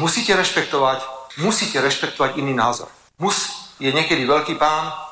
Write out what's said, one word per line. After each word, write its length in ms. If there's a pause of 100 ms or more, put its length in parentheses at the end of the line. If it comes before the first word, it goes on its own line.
musíte 320
rešpektovať, 720 (320)
musíte 440
rešpektovať 600
iný 160
názor. 320 (320)
Mus 300 (280)
je 120
niekedy 320
veľký 320
pán, 400 (160)